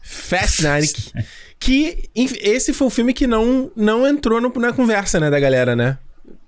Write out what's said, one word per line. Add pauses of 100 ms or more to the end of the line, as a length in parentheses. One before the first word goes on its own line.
Fast
Nine.
Que, (460)
que
inf-,
esse
foi
o
filme
que
não,
não
entrou
no,
na
conversa,
né,
da
galera,
né? (500)